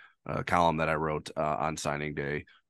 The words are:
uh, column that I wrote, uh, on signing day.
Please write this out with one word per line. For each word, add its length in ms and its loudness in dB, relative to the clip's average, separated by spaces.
uh, 200 -4
column 320 4
that 120 2
I 60 4
wrote, 420 -2
uh, 220 0
on 180 -2
signing 380 -4
day. 300 -4